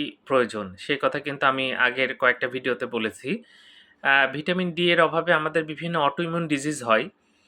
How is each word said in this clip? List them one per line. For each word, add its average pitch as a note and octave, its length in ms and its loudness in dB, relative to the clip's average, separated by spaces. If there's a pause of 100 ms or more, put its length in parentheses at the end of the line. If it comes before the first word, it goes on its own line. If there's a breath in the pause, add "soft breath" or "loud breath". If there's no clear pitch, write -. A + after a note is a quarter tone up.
(260)
প্রয়োজন, A2+ 400 0 (120)
সে - 240 -4
কথা C#3+ 180 0
কিন্তু C#3 260 -4
আমি C3+ 180 2 (100)
আগের B2 400 2
কয়েকটা B2 340 2
ভিডিওতে B2+ 380 -4
বলেছি। A#2 420 -4 (760 loud breath)
আহ, C#3 300 4
ভিটামিন F3+ 400 -2
ডি E3+ 180 -2
এর E3+ 100 4
অভাবে D#3+ 320 2
আমাদের D#3 320 0
বিভিন্ন D#3+ 360 -6
অটোইমিউন E3 480 -2
ডিজিজ D3 340 -2
হয়। A#2 220 4 (440 soft breath)